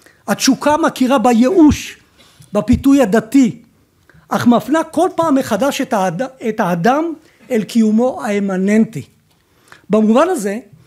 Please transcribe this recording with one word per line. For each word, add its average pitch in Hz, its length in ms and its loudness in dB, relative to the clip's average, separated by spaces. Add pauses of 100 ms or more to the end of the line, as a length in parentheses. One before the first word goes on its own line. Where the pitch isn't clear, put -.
(260)
התשוקה 277 500 0
מכירה 277 420 0
בייאוש, 247 800 2 (540)
בפיתוי 262 500 2
הדתי, 226 600 2 (680)
אך - 180 -2
מפנה 247 380 2
כל 320 320 -2
פעם 330 180 0
מחדש 262 460 -2
את - 120 -4
האד-, 185 300 -2 (260)
את 220 120 -6
האדם 226 520 -2 (380)
אל 226 140 -2
קיומו 233 580 -2
האמננטי. 202 800 -2 (880)
במובן 220 380 2
הזה, 214 300 -6 (280)